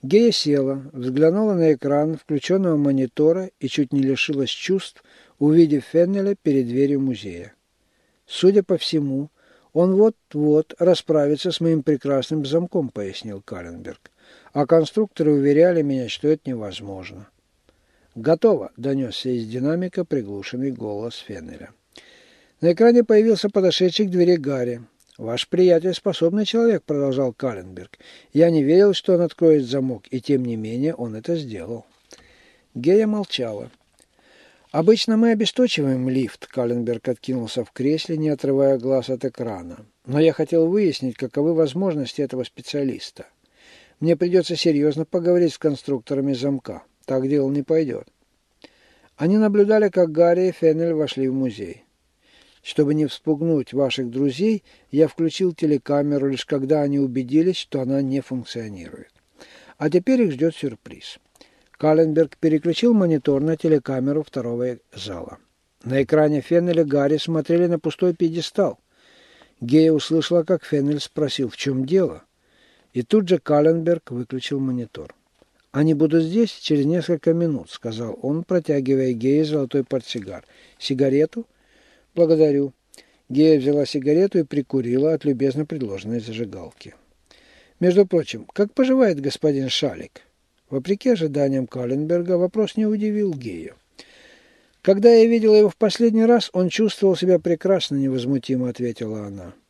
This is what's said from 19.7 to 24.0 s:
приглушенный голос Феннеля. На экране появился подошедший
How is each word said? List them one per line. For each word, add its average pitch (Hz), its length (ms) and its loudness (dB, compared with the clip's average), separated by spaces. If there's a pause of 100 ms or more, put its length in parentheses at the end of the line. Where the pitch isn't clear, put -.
приглушенный 123 640 -6
голос 113 480 -8
Феннеля. - 540 -16 (880)
На 170 100 4
экране 233 320 6
появился 214 460 2
подошедший 185 560 2